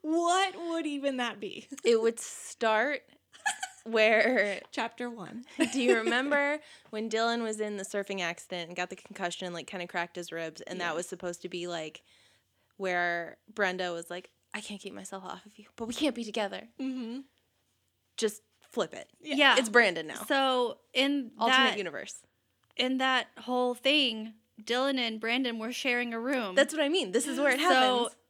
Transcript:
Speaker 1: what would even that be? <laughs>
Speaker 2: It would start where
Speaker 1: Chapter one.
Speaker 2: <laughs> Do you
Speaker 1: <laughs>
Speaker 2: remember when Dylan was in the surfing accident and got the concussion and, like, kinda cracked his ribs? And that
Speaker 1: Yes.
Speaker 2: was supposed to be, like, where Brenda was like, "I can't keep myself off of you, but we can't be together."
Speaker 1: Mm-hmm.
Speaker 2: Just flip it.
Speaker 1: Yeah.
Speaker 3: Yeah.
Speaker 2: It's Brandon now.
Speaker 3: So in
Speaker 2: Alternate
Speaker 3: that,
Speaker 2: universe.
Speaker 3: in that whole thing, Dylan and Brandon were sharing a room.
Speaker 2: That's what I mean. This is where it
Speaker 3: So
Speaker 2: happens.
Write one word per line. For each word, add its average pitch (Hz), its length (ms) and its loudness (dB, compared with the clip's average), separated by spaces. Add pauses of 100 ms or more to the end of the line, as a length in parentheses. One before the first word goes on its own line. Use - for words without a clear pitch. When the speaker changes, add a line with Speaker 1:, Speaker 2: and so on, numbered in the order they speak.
Speaker 1:
what 339 560 2
would 330 280 -4
even 277 320 -2
that 226 220 -4
be? 214 360 -10
<laughs> - 80 -16
Speaker 2:
It 226 180 6
would 226 180 0
start 226 840 0 (840)
where 220 760 4 (100)
Speaker 1:
Chapter 240 380 -6
one. 226 360 -12 (120)
Speaker 2:
<laughs> 247 160 2
Do 262 80 0
you 240 140 8
Speaker 1:
<laughs> 220 80 0
Speaker 2:
remember 285 560 0 (320)
when 220 180 -6
Dylan 233 340 0
was 220 160 -4
in 208 180 -4
the 190 80 -8
surfing 196 360 -4
accident 175 480 -6
and 175 80 -12
got 180 120 -4
the 190 60 -10
concussion 185 500 -8
and, 175 100 -6
like, 156 120 -10
kinda 180 200 -8
cracked 175 280 -4
his 175 160 -10
ribs? 160 300 -8
And 175 200 -10
that 175 80 -2
Speaker 1:
Yes. 156 60 -4
Speaker 2:
was 175 120 -4
supposed 175 360 -8
to 180 60 -10
be, 175 180 -8
like, 160 340 -8 (760)
where 175 600 -2 (160)
Brenda 185 380 0
was 170 180 -8
like, 180 200 -10 (240)
"I 214 80 -8
can't 202 200 -12
keep 190 120 -14
myself 190 320 -12
off 185 200 -12
of 208 120 -20
you, 208 80 -20 (100)
but 226 120 -8
we 240 60 -8
can't 294 220 0
be 240 80 -8
together." 208 440 -6 (120)
Speaker 1:
Mm-hmm. 262 420 -8 (960)
Speaker 2:
Just 214 240 -2 (200)
flip - 320 -4
it. - 160 -14 (120)
Speaker 1:
Yeah. 302 140 -4
Speaker 3:
Yeah. 269 220 8
Speaker 2:
It's 233 120 2
Brandon 185 380 6
now. - 200 -8
Speaker 3:
So 262 500 2 (160)
in 269 460 0
Speaker 2:
Alternate 262 320 6
Speaker 3:
that, 220 60 -4
Speaker 2:
universe. 151 440 -8 (540)
Speaker 3:
in 254 240 0
that 262 280 2 (120)
whole 247 340 0
thing, 226 600 0 (280)
Dylan 254 380 0
and 226 200 -4
Brandon 233 380 0
were 220 140 -6
sharing 240 420 -2
a 233 60 -6
room. 240 360 -2
Speaker 2:
That's 285 180 4
what 311 100 0
I 277 60 2
mean. 302 220 0
This 277 160 2
is 262 120 -2
where 285 140 4
it 269 60 0
Speaker 3:
So 320 80 0
Speaker 2:
happens. 254 480 4 (140)